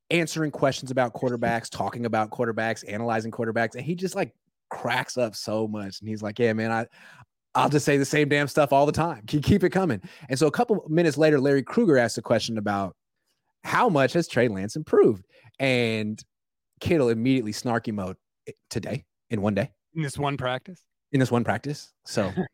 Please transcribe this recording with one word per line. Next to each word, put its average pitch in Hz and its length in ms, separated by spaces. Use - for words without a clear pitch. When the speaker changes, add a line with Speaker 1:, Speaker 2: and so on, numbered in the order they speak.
Speaker 1:
answering 160 400
questions 135 400
about 123 220
quarterbacks, 117 560
talking 117 380
about 110 240
quarterbacks, 113 580
analyzing 113 440
quarterbacks?" 113 420
And 123 100
he 135 100
just, 180 200
like, 190 180
cracks 123 480
up 117 180
so 110 320
much. 104 320
And 104 80
he's 107 140
like, 104 160
"Yeah, 117 140
man, 110 180
I, 113 160
I'll 131 140
just 143 160
say 143 100
the 139 80
same 147 240
damn 143 200
stuff 147 240
all 139 140
the 147 60
time. 156 340
Keep, - 180
keep 185 200
it 180 60
coming." 170 300
And 131 100
so 156 80
a 196 60
couple 240 360
minutes 156 280
later, 151 240
Larry 139 220
Krueger 180 360
asked 117 200
a 113 40
question 113 360
about 101 360
how 202 240
much 139 240
has 170 160
Trey 123 200
Lance 98 280
improved? 156 480
And 113 640
Kittle 143 280
immediately 117 440
snarky 117 420
mode, 95 220
"Eh, - 60
today, 110 340
in 110 100
one 104 140
day." 98 160
Speaker 2:
In 160 80
this 143 160
one 143 180
practice? 131 480
Speaker 1:
In 135 80
this 127 100
one 120 140
practice. - 480
So 98 280